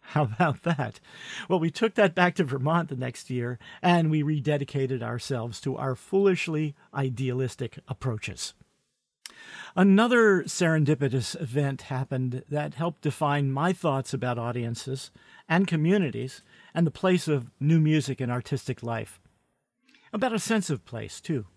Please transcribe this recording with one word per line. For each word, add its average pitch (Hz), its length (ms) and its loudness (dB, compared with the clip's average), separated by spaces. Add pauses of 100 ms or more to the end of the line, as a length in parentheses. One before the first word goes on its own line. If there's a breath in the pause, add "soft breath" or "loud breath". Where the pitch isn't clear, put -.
How - 240 0
about 135 400 0
that? 135 360 -2 (480 loud breath)
Well, 185 100 4
we 165 120 2
took 226 240 -2
that 196 200 4
back 180 200 2
to 180 100 0
Vermont 143 460 0
the 139 60 -8
next 123 340 -8
year, 123 280 -4 (220 loud breath)
and 170 300 4
we 156 120 2
rededicated 139 800 -2
ourselves 117 600 -6
to 131 160 -2
our 135 160 -2
foolishly 170 800 2 (180 soft breath)
idealistic 127 840 -4 (100)
approaches. - 640 -6 (1200 loud breath)
Another 202 680 6
serendipitous 143 960 0
event 139 420 -2
happened 127 680 -4
that 147 260 -4
helped 165 280 -6
define 143 480 0
my 147 220 0
thoughts 139 420 -2
about 123 240 -2
audiences 120 720 -6 (380 loud breath)
and 180 180 4
communities 156 760 0 (300 loud breath)
and 170 140 0
the 139 60 -2
place 180 340 0
of 135 320 0
new 160 220 4
music 151 400 2
in 123 100 -2
artistic 123 540 -4
life. 113 360 -6 (920 soft breath)
About 226 200 -2
a 220 60 0
sense 214 320 0
of 127 140 -4
place, 110 360 -10
too. 123 260 -4 (100)